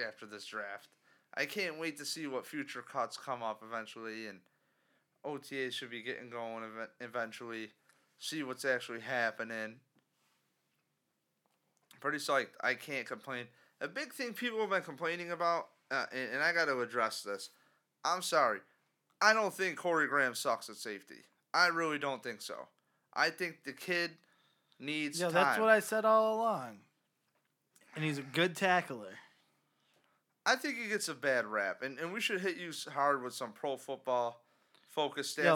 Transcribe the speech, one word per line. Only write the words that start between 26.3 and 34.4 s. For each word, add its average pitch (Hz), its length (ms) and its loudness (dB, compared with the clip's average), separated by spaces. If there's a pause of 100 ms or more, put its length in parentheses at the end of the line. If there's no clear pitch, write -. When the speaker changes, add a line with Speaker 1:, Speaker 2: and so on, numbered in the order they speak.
Speaker 2:
along. 156 420 -2 (1160)
And 156 100 -4
he's 147 140 0
a 135 40 -6
good 160 320 0
tackler. 147 600 2 (1300)
Speaker 1:
I 240 100 6
think 262 220 -2
he 233 100 -6
gets 202 220 -2
a 147 60 -6
bad 127 320 2
rap, 101 340 0
and, 131 160 -6
and 170 160 -6
we 226 80 -4
should 196 200 0
hit 185 160 -2
you 175 120 -8
s-, 143 240 -8
hard 139 300 4
with 123 100 -6
some 120 200 -6
Pro 135 220 -4
Football 123 640 -2 (520)